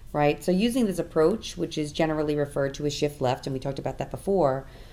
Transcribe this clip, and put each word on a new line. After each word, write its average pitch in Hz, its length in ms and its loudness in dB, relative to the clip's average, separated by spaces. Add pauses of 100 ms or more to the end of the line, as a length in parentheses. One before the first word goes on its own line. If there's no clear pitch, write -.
(120)
right? 147 320 2
So 185 80 2
using 233 320 4
this 185 140 0
approach, 165 580 2
which 170 220 -4
is 151 120 -4
generally 151 460 0
referred 143 380 0
to 147 100 -4
as 147 80 0
shift 143 300 -2
left, 131 240 0
and 139 80 -2
we 131 60 -4
talked 139 180 -4
about - 180 -4
that 135 140 -4
before, 135 560 2 (260)